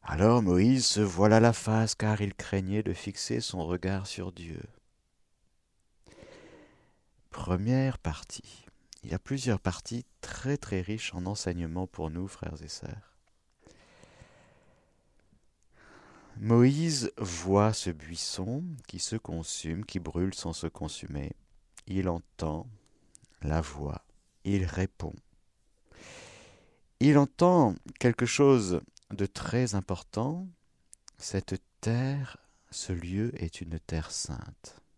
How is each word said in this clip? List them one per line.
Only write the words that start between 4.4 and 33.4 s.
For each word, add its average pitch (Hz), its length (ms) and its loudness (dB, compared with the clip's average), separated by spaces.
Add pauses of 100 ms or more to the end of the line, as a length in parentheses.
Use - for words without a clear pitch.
Première 120 680 0
partie. - 680 -10 (380)
Il - 80 -10
y - 20 -4
a 92 60 -4
plusieurs 123 420 -2
parties 117 440 -6 (140)
très, - 380 -6
très 95 240 -4
riches 107 320 -6
en 90 120 -6
enseignements 87 600 -4
pour 80 220 -8
nous, 87 180 -6
frères - 340 -12
et 78 60 -14
sœurs. - 480 -14 (3250)
Moïse 123 840 4
voit 95 540 2
ce - 180 -4
buisson 92 760 -6 (220)
qui 90 120 -12
se - 160 -4
consume, 82 680 -6
qui - 140 -8
brûle 87 340 -2
sans - 180 -8
se 82 160 -6
consumer. 73 640 -8 (560)
Il 92 220 -2
entend 82 580 -6 (720)
la 80 200 0
voix, 71 420 -8 (400)
il 95 220 0
répond. 92 480 -4 (1900)
Il 143 180 8
entend 143 580 6 (240)
quelque 123 260 4
chose 117 560 6 (300)
de 101 160 -2
très 117 480 -2
important. 131 720 -4 (720)
Cette - 420 -6 (200)
terre, 131 560 -2 (340)
ce - 200 -10
lieu 92 440 -4
est - 260 -8